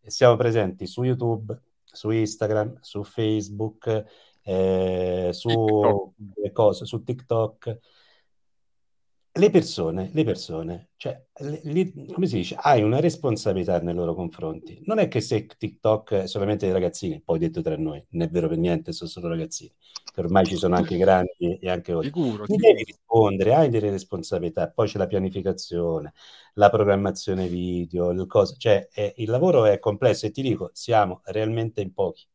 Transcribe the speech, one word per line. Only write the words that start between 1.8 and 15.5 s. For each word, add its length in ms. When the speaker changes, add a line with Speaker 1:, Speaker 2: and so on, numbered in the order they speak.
Speaker 1:
su 280
Instagram, 720
su 220
Facebook, 1000
eh, 920
su 160
Speaker 2:
TikTok. 640
Speaker 1:
le 100
cose, 340
su 180
TikTok. 760
Le 120
persone, 640
le 100
persone, 720
cioè, 260
le, 260
le, 260
come 120
si 120
dice, 200
hai 260
una 180
responsabilità 800
nei 120
loro 220
confronti. 680
Non 120
è 120
che 100
se 260
TikTok 680